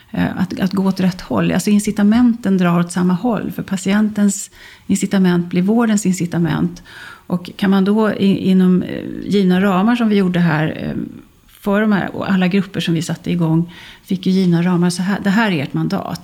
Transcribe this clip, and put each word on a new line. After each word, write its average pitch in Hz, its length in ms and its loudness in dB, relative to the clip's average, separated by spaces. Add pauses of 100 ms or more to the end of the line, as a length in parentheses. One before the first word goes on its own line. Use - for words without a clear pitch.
(120)
Eh, - 260 -2
att, 180 220 -4
att 190 140 -2
gå 190 120 -2
åt 190 140 -2
rätt 185 220 0
håll. 175 300 -2
Alltså 185 180 0
incitamenten 208 880 2
drar 175 220 2
åt 175 120 -2
samma 180 220 0
håll. 196 380 -2
För 175 120 -8
patientens 202 880 0 (360)
incitament 190 640 0
blir 180 120 0
vårdens 220 440 2
incitament. 170 800 -2 (460)
Och 180 260 -6
kan 196 140 -4
man 196 160 4
då 208 260 2
i-, 196 260 2
inom, 185 460 4
eh, - 200 -8 (220)
givna 185 360 2
ramar 202 340 2
som 226 140 0
vi 208 60 2
gjorde 180 240 2
här, 160 440 0
eh, 76 100 -6 (540)
för 202 340 -2
de 214 100 2
här, - 240 -2
och - 160 -4
alla 185 160 2
grupper 196 320 -2
som 165 140 -2
vi 165 80 0
satte 170 300 -6
igång 165 420 0 (300)
fick 185 220 -6
ju 185 60 2
givna 180 320 2
ramar. 175 260 2
Så 175 120 -4
här, 185 220 -2
det 202 60 0
här 208 220 2
är 147 120 -2
ert - 100 -10
mandat. 160 500 -4